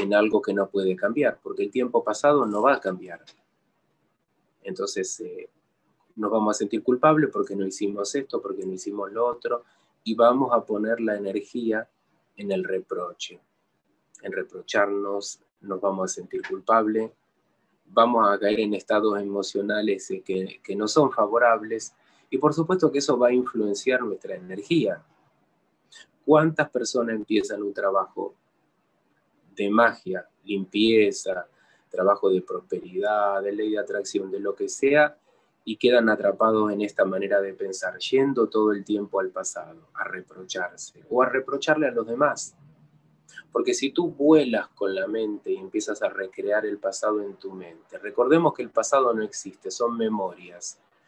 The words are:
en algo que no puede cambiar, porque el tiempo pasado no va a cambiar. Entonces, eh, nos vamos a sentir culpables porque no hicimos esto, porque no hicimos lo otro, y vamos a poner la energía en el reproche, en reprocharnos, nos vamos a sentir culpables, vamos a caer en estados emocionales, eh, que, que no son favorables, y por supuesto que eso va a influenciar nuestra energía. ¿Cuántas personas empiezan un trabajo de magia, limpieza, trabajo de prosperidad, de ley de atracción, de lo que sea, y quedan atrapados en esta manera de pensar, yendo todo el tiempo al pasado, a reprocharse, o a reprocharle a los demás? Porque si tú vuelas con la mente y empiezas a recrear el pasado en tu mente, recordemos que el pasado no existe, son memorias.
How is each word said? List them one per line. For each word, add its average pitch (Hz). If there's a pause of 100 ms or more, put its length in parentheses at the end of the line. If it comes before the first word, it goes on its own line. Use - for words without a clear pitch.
en 101
algo 104
que 101
no 98
puede 95
cambiar, 117
porque -
el 101
tiempo 123
pasado 139
no 104
va 135
a -
cambiar. - (1400)
Entonces, 95
eh, 90 (680)
nos 107
vamos 107
a -
sentir 104
culpables 139
porque 101
no 98
hicimos 101
esto, 139
porque 95
no 95
hicimos 101
lo 113
otro, 120 (380)
y 110
vamos 123
a 110
poner 110
la 110
energía 107 (480)
en 101
el 95
reproche, 90 (800)
en 95
reprocharnos, 101 (200)
nos 95
vamos 95
a -
sentir 92
culpables, 110 (720)
vamos 117
a 101
caer 104
en 104
estados 104
emocionales, 101
eh, 95
que, 92
que 98
no 107
son 135
favorables, 110 (360)
y 131
por 147
supuesto 165
que 135
eso 139
va 123
a 123
influenciar 123
nuestra 98
energía. 95 (1200)
¿Cuántas 156
personas 117
empiezan 104
un 101
trabajo 98 (1200)
de 101
magia, 107 (140)
limpieza, 101 (420)
trabajo 98
de 92
prosperidad, 98
de 101
ley 107
de 104
atracción, 101
de 98
lo 101
que 98
sea, 147 (480)
y 110
quedan 120
atrapados 107
en 101
esta 104
manera 98
de 98
pensar, 95
yendo 131
todo 107
el 101
tiempo 101
al 92
pasado, 82
a 95
reprocharse, 92
o 123
a 127
reprocharle 139
a 123
los 117
demás? 131 (960)
Porque 123
si 135
tú 165
vuelas 139
con 98
la 95
mente 107
y 95
empiezas 104
a 98
recrear 98
el 104
pasado 107
en 98
tu 95
mente, 90
recordemos 135
que 127
el 117
pasado 120
no 110
existe, 101
son 117
memorias. 92 (280)